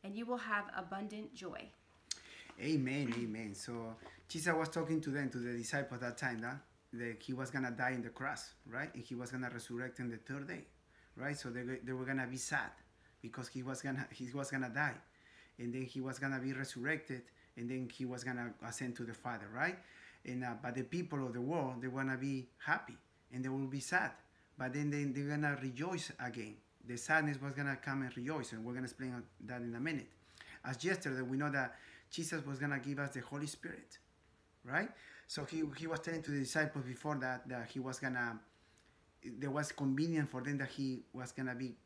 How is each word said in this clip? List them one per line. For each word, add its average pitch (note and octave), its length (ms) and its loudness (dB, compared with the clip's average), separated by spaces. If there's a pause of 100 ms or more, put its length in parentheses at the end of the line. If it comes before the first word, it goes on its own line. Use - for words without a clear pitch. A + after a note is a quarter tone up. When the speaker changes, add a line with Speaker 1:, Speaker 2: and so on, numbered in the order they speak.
Speaker 1:
and G3 100 -4
you A3+ 120 -2
will A#3+ 140 2
have G#3 360 2
abundant G3+ 600 -4
joy." - 360 -8 (880)
Speaker 2:
Amen, C3+ 580 6
amen. A2 380 0
So A#2 400 -4 (320)
Jesus E3 260 4
was D#3 140 6
talking D#3+ 320 4
to D3+ 100 0
them, C#3 200 2
to A#2+ 80 -2
the A#2+ 160 0
disciples B2 480 0
that A#2+ 160 -2
time, B2 240 0
that, B2+ 180 -2 (340)
that A#2 280 -2
he C3 120 -4
was B2 180 -2
gonna C3 180 2
die B2 220 2
in B2 100 0
the A2+ 80 -2
cross, - 440 -4 (120)
right? B2+ 300 -4
And B2 80 -6
he - 100 -6
was A#2+ 160 -4
gonna B2+ 200 -2
resurrect A#2+ 500 -4
in B2 100 0
the A2+ 80 -4
third C#3 300 -6
day, F3 180 -6 (520)
right? C#3+ 200 -2
So B2+ 120 -4
they, B2 120 -2 (220)
they B2 80 -4
were B2+ 140 0
gonna C3+ 200 2
be B2+ 120 -4
sad C3 340 0 (500)
because A#2 280 -6
he B2+ 120 -4
was B2+ 200 -2
gonna, C3+ 280 0
he B2 220 -8
was C#3 180 0
gonna C3 200 2
die. C3 260 4 (640)
And A#2+ 140 0
then C3 100 0
he B2+ 160 -4
was B2+ 180 -2
gonna C3+ 220 2
be C3+ 140 0
resurrected, C3 720 0 (340)
and A#2+ 120 -2
then C3 200 0
he - 160 -2
was B2 180 -2
gonna B2 300 0 (100)
ascend A#2+ 320 -2
to A#2+ 80 -4
the A2+ 100 -4
Father, A2+ 400 -4
right? E3 240 2 (480)
And, B2+ 200 0
uh, A#2+ 80 0 (100)
but B2 120 0
the C3 80 2
people D#3+ 440 0
of A#2 60 -2
the A#2+ 80 0
world, C3 400 2
they B2+ 80 0
wanna C3 280 2
be C3 300 0 (100)
happy, - 400 0 (360)
and B2+ 100 -2
they C3 60 2
will C3+ 180 2
be C3+ 140 -2
sad. F#3 320 4 (440)
But B2+ 160 0
then D3 160 4
they, C#3+ 140 2
they're C#3+ 320 0
gonna D3 260 4
rejoice C#3+ 600 -2
again. A#2 340 -4 (320)
The A#2+ 100 -2
sadness D3 440 6
was C#3 120 -2
gonna C#3 220 0
come C3+ 280 0
and B2 120 -4
rejoice, B2+ 380 -2
and A2 100 -6
we're B2 100 -2
gonna B2+ 120 -2
explain B2 360 -4 (200)
that B2 200 -4
in A#2 140 -2
a A#2 40 -4
minute. D3 280 0 (560)
As B2 200 -2
yesterday, D#3+ 380 2
we B2+ 140 2
know D3 160 4
that C3+ 240 2 (340)
Jesus D#3+ 360 0
was C3+ 140 -2
gonna C#3+ 200 2
give C#3 180 0
us C#3 160 0
the C3 60 -2
Holy C#3+ 280 -2
Spirit, - 520 -8 (640)
right? D#3+ 260 2 (400)
So D3 140 -2
he, D#3+ 180 0 (140)
he D#3+ 120 -4
was D#3+ 120 2
telling E3 220 0
to D3 100 -4
the C#3+ 80 4
disciples C#3+ 460 4
before C3+ 300 0
that, B2+ 340 0
that A#2+ 200 -2
he C#3 100 -2
was B2+ 200 -2
gonna, A#2+ 400 2 (840)
there B2+ 260 -2
was D3 220 2
convenient D3 560 6
for B2+ 120 0
them C#3+ 180 2
that C3 100 0
he C3 420 -2
was B2+ 220 -6
gonna C3 200 0
be B2 220 -4 (100)